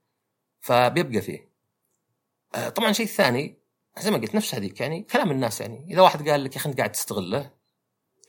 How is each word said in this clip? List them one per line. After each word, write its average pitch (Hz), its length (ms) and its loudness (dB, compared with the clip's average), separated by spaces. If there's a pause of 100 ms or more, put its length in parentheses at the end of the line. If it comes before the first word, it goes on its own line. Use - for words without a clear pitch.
(600)
فبيبقى 123 600 2
فيه. - 300 -12 (1040)
آه، - 140 -4
طبعا 220 240 0
شيء 220 140 0
ثاني 127 520 0 (400)
زي 196 120 -2
ما 170 80 2
قلت 113 160 -4
نفس 214 200 0
هذيك 101 260 -8
يعني 160 220 -4
كلام 240 280 0
الناس 131 300 -2
يعني. 117 300 -10
إذا 180 100 2
واحد 156 280 6
قال 143 160 2
لك: 131 80 -8
"يا 123 80 -8
أخي 147 100 -4
أنت 123 80 -6
قاعد 107 140 0
تستغله"، 104 580 -4 (800)